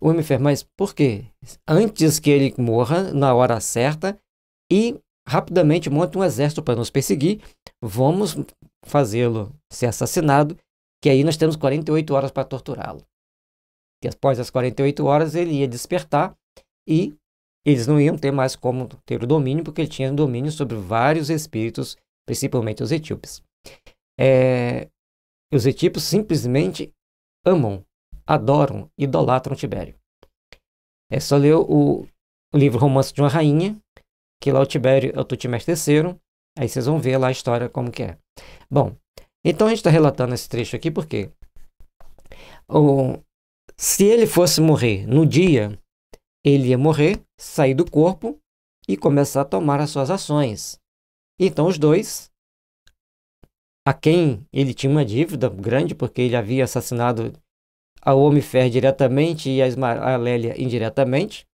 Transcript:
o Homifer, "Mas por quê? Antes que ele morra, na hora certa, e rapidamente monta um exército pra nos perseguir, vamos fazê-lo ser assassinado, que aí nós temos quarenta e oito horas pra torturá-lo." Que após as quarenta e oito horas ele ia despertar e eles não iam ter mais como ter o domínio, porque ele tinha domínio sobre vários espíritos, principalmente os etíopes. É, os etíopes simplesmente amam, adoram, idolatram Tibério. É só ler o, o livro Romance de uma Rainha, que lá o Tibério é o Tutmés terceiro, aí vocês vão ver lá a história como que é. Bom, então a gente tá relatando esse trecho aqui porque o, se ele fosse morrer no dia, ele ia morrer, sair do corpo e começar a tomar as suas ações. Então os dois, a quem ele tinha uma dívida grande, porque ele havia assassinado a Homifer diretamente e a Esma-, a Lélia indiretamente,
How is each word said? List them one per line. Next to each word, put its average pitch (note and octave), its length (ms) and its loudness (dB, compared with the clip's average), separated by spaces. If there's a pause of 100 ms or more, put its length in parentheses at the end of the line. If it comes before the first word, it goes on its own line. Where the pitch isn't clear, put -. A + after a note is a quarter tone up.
o - 80 0
Homifer, D#3+ 320 0
"Mas C#3+ 240 0 (120)
por G3 180 -4
quê? A#2+ 320 0 (420)
Antes D#3+ 500 2
que D3 120 0
ele C#3 280 4
morra, B2 540 0
na C#3 220 2
hora A#2+ 260 2
certa, D#3 580 -4 (540)
e A3+ 260 2 (300)
rapidamente D#3+ 600 0
monta F3 300 -2
um F#3+ 60 0
exército D3 380 -2
pra B2 120 -2
nos A2+ 160 -4
perseguir, E3 500 -2 (420)
vamos D3+ 540 0 (500)
fazê-lo A#2 680 -2 (180)
ser - 140 -4
assassinado, D3 720 0 (440)
que D3 60 2
aí C#3 160 4
nós D#3+ 140 0
temos D#3 180 0
quarenta D#3 340 -2
e D3+ 40 0
oito D#3 200 -2
horas C#3 160 0
pra C3+ 140 -6
torturá-lo." - 580 -12 (1040)
Que - 40 -4
após C3+ 300 -2
as B2 120 -8
quarenta B2+ 320 -2
e - 20 2
oito C#3+ 220 -2
horas D3+ 280 0
ele E3+ 200 -2
ia C#3 120 0
despertar D#3+ 720 -4 (500)
e F3+ 300 0 (480)
eles B2+ 220 2
não D3+ 120 4
iam D3 200 2
ter C#3 120 -2
mais C3+ 240 -2
como B2+ 320 -4 (200)
ter A#2+ 160 -6
o A#2+ 40 -6
domínio, D3 380 0
porque D#3 160 -8
ele D3+ 80 -2
tinha - 240 -4
domínio C#3+ 400 -2
sobre B2 240 -6
vários B2 540 0
espíritos, B2+ 680 -6 (300)
principalmente A#2 560 -4
os A#2 100 -4
etíopes. - 500 -8 (760)
É, B2+ 720 2 (600)
os B2+ 140 2
etíopes D#3 380 0
simplesmente D#3+ 920 -2 (540)
amam, A#2 360 0 (440)
adoram, B2 720 0
idolatram C3+ 580 0
Tibério. G2 420 -10 (1120)
É C3+ 80 -2
só C#3+ 200 0
ler C#3+ 160 6
o, D3 480 2
o - 560 -6
livro C#3 200 4
Romance C3+ 320 2
de - 120 -2
uma C#3+ 80 2
Rainha, E3 500 0 (580)
que C#3+ 140 -2
lá C3 80 4
o C3+ 60 2
Tibério C3+ 500 0
é - 20 -6
o C3 60 -2
Tutmés B2 400 -6
terceiro, D#3+ 560 0 (380)
aí B2 100 -2
vocês B2 160 -4
vão D3+ 140 0
ver C3 180 0
lá C3 120 0
a C3 40 -2
história A#2+ 380 -4
como B2 200 -6
que B2 120 -10
é. G#2 160 -10 (520)
Bom, B2 240 0 (480)
então F3 240 2
a A3 40 2
gente A#3 120 -2
tá - 60 2
relatando C#3 460 2
esse - 120 -8
trecho A#2 300 -6
aqui D#3+ 140 -6
porque D3+ 400 -6 (1400)
o, C#3 500 4 (580)
se - 280 0
ele A3 220 6
fosse F3 340 2
morrer A#2+ 460 2
no C#3+ 200 4
dia, B2 520 2 (680)
ele C#3 240 4
ia B2+ 100 2
morrer, D3+ 420 2 (200)
sair C3+ 340 0
do E3+ 160 0
corpo F#3 480 0 (480)
e F#3+ 100 -2
começar C#3+ 440 0
a C#3 40 0
tomar D3 360 -2
as D3 100 -4
suas C#3 200 -4
ações. D3+ 720 -4 (600)
Então F3+ 260 2
os F3+ 120 0
dois, D#3 520 0 (1600)
a C#3+ 60 0
quem D#3 600 0
ele C3+ 200 -2
tinha - 180 -2
uma D3 140 2
dívida B2+ 440 -2
grande, A#2 460 -2
porque - 280 -4
ele B2 140 0
havia A#2+ 280 -2
assassinado A#2 680 -4 (680)
a C#3 140 2
Homifer C#3 560 4
diretamente C3+ 800 0
e C3+ 100 0
a C3 60 4
Esma-, A#2+ 320 -2
a B2 180 -2
Lélia A#2+ 440 -2
indiretamente, B2+ 920 -2